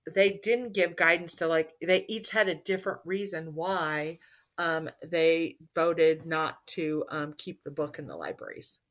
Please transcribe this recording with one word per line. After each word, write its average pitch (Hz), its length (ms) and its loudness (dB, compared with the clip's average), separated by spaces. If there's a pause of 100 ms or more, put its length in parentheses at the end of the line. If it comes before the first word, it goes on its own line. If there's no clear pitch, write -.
(140)
they 196 300 4
didn't 240 300 0
give 170 220 2
guidance 170 420 2
to, 165 100 0
like, 160 340 2
they 185 260 2
each 220 240 -4
had 208 180 2
a 165 60 0
different 190 500 -4
reason 175 500 -6
why, 160 640 -2 (380)
um, 165 320 0 (140)
they 165 540 2 (180)
voted 165 500 4
not 160 420 -4
to, 156 420 -2
um, 151 240 -6
keep - 300 -14
the 143 80 -12
book 151 280 -4
in 139 80 -10
the - 100 -12
libraries. - 600 -10 (120)